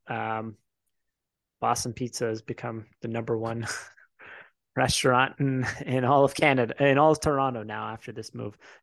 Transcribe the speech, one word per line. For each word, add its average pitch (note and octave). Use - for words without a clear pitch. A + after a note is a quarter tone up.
Um, A2
Boston A#2+
Pizza A#2+
has A2
become A2+
the A#2+
number A2+
one A2+
<laughs> -
restaurant C3
in, C3
in B2+
all C#3
of C#3+
Canada, C3
in C#3
all D#3
of D3
Toronto C3+
now G#2+
after A2+
this A2
move. A2